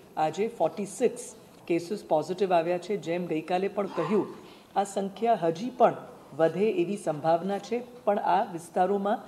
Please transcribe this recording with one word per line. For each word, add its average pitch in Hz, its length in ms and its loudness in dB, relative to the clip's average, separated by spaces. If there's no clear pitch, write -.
આજે 160 300 0
ફોર્ટી 214 380 -2
સિક્સ - 500 -2
કેસીસ 170 360 -2
પોઝિટિવ 180 500 0
આવ્યા 170 240 2
છે. 196 200 -4
જેમ 170 280 -2
ગઈકાલે 180 420 -2
પણ 196 200 -4
કહ્યું, 165 400 0
આ 196 80 2
સંખ્યા 202 600 0
હજી 165 260 0
પણ 196 280 4
વધે 165 360 2
એવી 170 260 0
સંભાવના 170 640 0
છે, 233 200 -4
પણ 208 160 2
આ 196 320 2
વિસ્તારોમાં 196 680 0